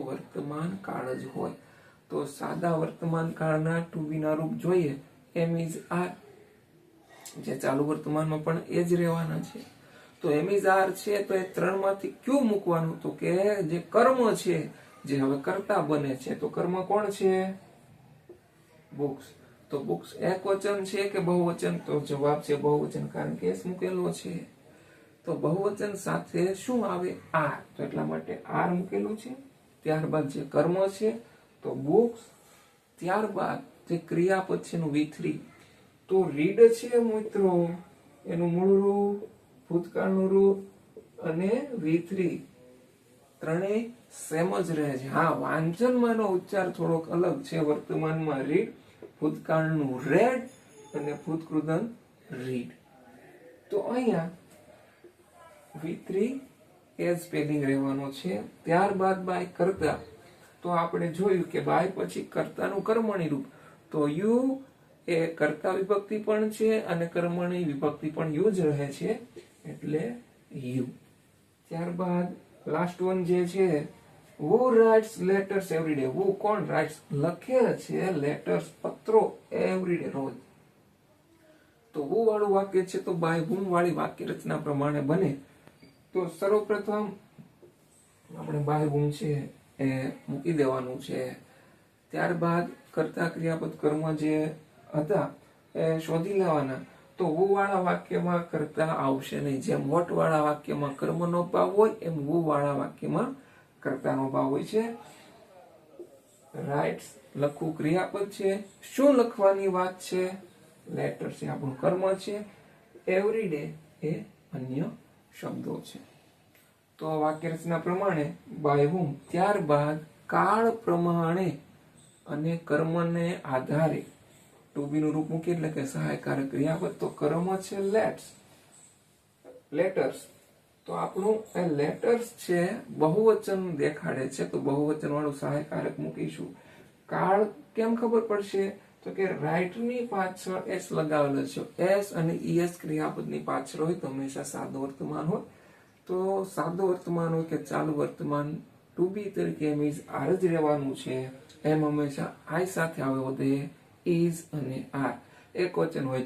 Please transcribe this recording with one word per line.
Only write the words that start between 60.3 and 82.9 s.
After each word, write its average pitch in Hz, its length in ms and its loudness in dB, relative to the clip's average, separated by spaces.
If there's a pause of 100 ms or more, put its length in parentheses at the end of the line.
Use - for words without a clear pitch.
તો 175 80 -4
આપણે 170 440 0
જોયું 185 300 4
કે - 160 -4
by 151 360 2
પછી - 280 -4
કર્તાનું 180 600 -4
કર્મણી 214 440 0
રૂપ. 143 180 -2 (460)
તો 147 160 2
યુ 240 560 2 (440)
એ 165 180 2
કર્તા 151 460 0
વિભક્તિ 196 460 0
પણ 214 320 2
છે 220 320 2
અને 170 240 -2
કર્મણી 175 580 0
વિભક્તિ 147 460 -2
પણ 156 240 -2
યુ 190 180 4
જ 185 100 2
રહે 143 300 2
છે, 208 280 -2 (460)
એટલે 156 500 -4 (400)
યુ. 123 300 -4 (840)
ત્યારબાદ 175 640 -2 (320)
લાસ્ટ 170 340 -2
વન 185 220 0
જે 180 240 2
છે, 175 400 2 (520)
who 160 180 4 (120)
writes 220 520 6
letters 196 500 2
every 160 240 0
day? 131 100 0
Who 185 280 2
કોણ 208 320 0
writes 156 300 0 (160)
લખે 170 640 2
છે 160 340 -2
letters 147 560 0 (140)
પત્રો - 500 2 (200)
every 165 460 0
day - 160 -4
રોજ? 135 200 -4 (1600)
તો 151 100 -4
who 202 220 2
વાળું 208 240 4
વાક્ય 196 360 4
છે 185 120 -6